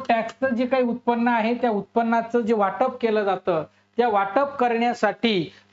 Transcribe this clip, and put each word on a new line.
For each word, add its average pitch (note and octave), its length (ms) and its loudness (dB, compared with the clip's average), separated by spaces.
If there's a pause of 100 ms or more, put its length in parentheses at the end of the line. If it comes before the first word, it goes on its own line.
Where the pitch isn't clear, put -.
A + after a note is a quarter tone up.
टॅक्सचं A#3 460 -2
जे B3 100 -2
काही B3+ 180 2
उत्पन्न A#3+ 440 0
आहे, A#3 260 2
त्या A#3+ 160 0
उत्पन्नाचं A3+ 720 0
जे A3+ 120 0
वाटप A#3+ 480 0
केलं G#3+ 220 0
जातं, F#3 400 -2 (340)
त्या A#3+ 100 2
वाटप G3 480 0
करण्यासाठी A#3 960 0 (220)